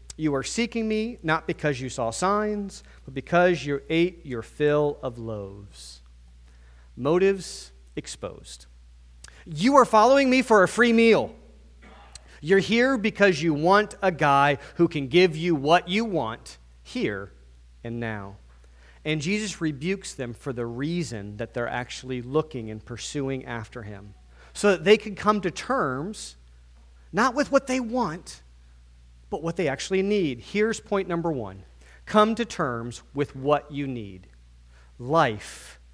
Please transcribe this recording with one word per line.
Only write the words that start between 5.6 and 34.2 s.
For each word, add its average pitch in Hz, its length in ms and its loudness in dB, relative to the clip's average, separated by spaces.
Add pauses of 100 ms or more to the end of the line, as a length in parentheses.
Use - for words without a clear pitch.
Motives 180 760 0 (240)
exposed. - 720 -14 (800)
You 180 300 2
are 254 100 8
following 254 440 6
me 254 120 4
for 214 220 6
a 175 40 6
free 233 260 4
meal. 220 400 4 (1080)
You're 185 180 4
here 240 380 2
because 196 440 2
you 165 120 2
want 190 480 2
a 190 100 2
guy 143 460 4 (180)
who 170 120 4
can 147 200 -6
give 170 280 4
you 165 200 0
what 151 320 4
you 202 180 -2
want 131 540 -6 (220)
here 104 500 -6 (520)
and 117 160 -8
now. 107 380 -8 (640)
And 156 180 -2
Jesus 202 380 -4
rebukes 165 540 -6
them 120 200 -8
for 135 200 -10
the 120 120 -6
reason 120 720 -6
that 117 160 -10
they're 120 140 -4
actually 123 540 -8
looking 131 480 -4
and 107 160 -12
pursuing 135 580 -8
after 117 400 -12
him, 101 300 -16 (400)
so 208 180 2
that 160 140 -2
they 202 100 8
can 214 200 -2
come 208 260 0
to 196 100 -4
terms, 180 880 -6 (720)
not 233 240 2
with 285 160 0
what 277 160 2
they 262 140 -2
want, 226 600 -6 (880)
but 160 140 -6
what 165 140 -6
they 180 100 0
actually 190 360 -2
need. 185 360 0
Here's 214 400 -2
point 196 300 -2
number 170 240 -2
one. 98 300 -8 (420)
Come 214 300 4
to 233 100 -4
terms 120 580 -6 (100)
with 139 220 -4
what 143 360 0
you 143 160 -6
need. 101 400 -12 (720)